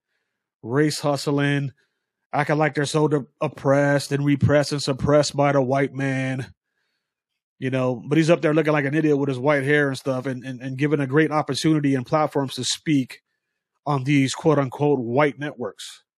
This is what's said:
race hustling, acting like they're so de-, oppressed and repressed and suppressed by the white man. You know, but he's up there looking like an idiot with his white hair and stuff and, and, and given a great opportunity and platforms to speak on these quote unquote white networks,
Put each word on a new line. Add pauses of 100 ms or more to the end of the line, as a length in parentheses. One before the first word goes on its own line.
(640)
race
hustling, (600)
acting
like
they're
so
de-, (140)
oppressed
and
repressed
and
suppressed
by
the
white
man. (1040)
You
know,
but
he's
up
there
looking
like
an
idiot
with
his
white
hair
and
stuff
and,
and,
and
given
a
great
opportunity
and
platforms
to
speak (640)
on
these
quote
unquote
white
networks, (140)